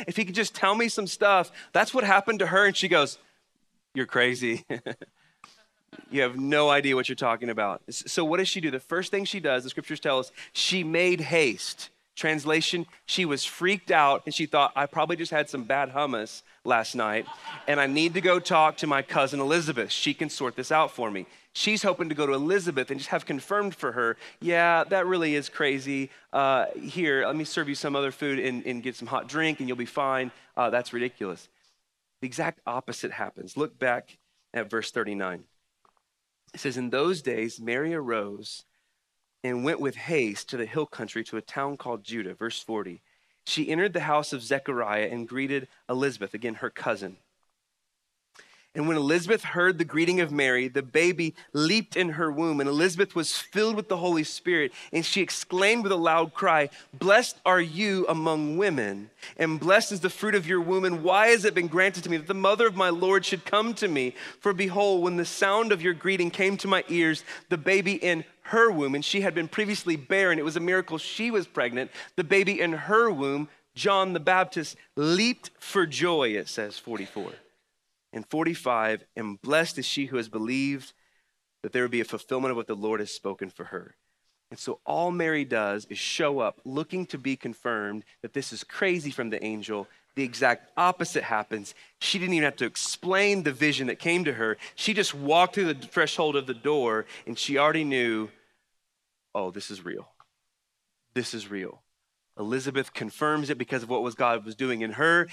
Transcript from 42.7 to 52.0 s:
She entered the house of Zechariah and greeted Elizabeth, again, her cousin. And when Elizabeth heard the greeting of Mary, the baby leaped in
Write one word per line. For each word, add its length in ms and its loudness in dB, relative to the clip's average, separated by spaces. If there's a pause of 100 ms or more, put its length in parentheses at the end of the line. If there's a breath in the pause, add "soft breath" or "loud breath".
She 260 -2
entered 220 0
the 80 -2
house 320 0
of 100 -8
Zechariah 680 -2
and 180 -8
greeted 400 -4 (200 soft breath)
Elizabeth, 460 -2
again, 200 -6
her 160 -6
cousin. 480 -6 (1500 loud breath)
And 140 -2
when 100 2
Elizabeth 460 2
heard 360 2
the 60 2
greeting 360 2
of 100 2
Mary, 380 2
the 120 -2
baby 540 2 (180 loud breath)
leaped 440 2
in 140 2